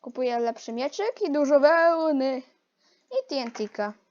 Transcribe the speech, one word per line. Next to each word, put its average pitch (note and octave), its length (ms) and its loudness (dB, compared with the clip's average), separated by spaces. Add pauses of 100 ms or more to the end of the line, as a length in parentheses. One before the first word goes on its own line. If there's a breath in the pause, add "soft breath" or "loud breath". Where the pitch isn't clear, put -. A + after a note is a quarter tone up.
Kupuję A#3+ 380 -6
lepszy A#3 340 -6
mieczyk D4 500 -4
i D#4+ 100 -2
dużo C#4+ 280 4
wełny. D4+ 800 2 (680)
I C5 180 -4
T C#4+ 80 -6
N A#3+ 140 -6
T-ka. G#3 420 -8 (180)